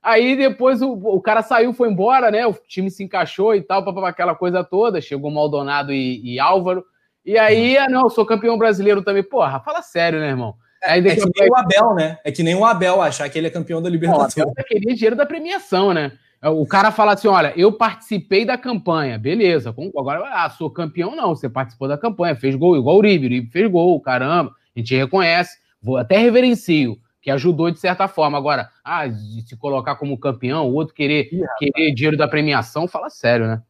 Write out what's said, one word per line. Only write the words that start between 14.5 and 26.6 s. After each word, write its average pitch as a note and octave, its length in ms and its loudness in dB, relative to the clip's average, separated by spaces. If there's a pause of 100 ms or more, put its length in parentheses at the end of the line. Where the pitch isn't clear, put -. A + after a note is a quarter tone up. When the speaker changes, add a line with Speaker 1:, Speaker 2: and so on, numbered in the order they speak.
Speaker 1:
queria G#3+ 260 -2
dinheiro A3 220 0
da C#4 100 0
premiação, D#4+ 720 -2
né? D3 160 -4 (320)
O D#3 240 0
cara G3+ 240 4
fala G#3+ 220 4
assim, G3+ 160 0
"Olha, F3 280 4
eu F#3 160 4
participei A3 720 -2
da B3 140 -2
campanha." E3 640 -4
Beleza, D#3 520 0
com-, D3 240 -12
agora, C#3+ 360 -4
"Ah, F3 180 -2
sou D#3+ 180 -8
campeão", E3+ 460 -6
não. G#3 220 -2
Você C#3 120 -8
participou C3 380 -8
da C#3+ 100 -4
campanha, F3 380 -2
fez C3+ 220 -2
gol, E3 200 4
igual C#3 200 2
o - 20 8
Uribe. G3 280 4
O - 20 -2
Uribe A#2+ 240 -4
fez G3+ 180 0
gol, F3 300 2
caramba. C3+ 500 -2 (240)
A - 60 -8
gente A#2 160 -2
reconhece. E3+ 640 0 (220)
Vou, B2+ 160 -4
até B2+ 220 2
reverencio, A3 800 2 (220)